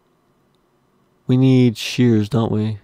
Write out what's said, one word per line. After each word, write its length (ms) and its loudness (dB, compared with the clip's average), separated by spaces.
We 80 0
need 420 2
shears, 520 0
don't 220 -2
we? 320 -4